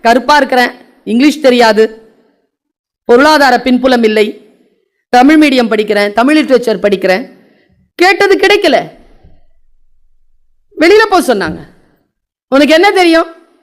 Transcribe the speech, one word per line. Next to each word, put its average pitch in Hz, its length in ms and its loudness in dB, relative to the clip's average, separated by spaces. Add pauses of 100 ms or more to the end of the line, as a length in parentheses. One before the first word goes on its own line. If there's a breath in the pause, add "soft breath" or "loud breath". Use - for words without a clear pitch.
கருப்பா 254 340 0
இருக்கிறேன், 262 340 0 (340)
இங்கிலீஷ் 254 360 0
தெரியாது, 226 440 2 (1200)
பொருளாதார 269 560 2
பின்புலம் 254 420 0
இல்லை, 214 240 0 (840)
தமிழ் 277 340 4
மீடியம் 247 300 0
படிக்கிறேன், 208 400 -2
தமிழ் 262 260 0
லிட்ரேச்சர் 233 480 -2
படிக்கிறேன், 190 380 -2 (720 soft breath)
கேட்டது 392 420 0
கிடைக்கல, 381 400 -2 (2000)
வெளியில 415 300 2
போ 359 100 2
சொன்னாங்க. 175 400 -6 (920)
"உனக்கு 285 200 2
என்ன 381 160 2
தெரியும், 339 360 0 (360)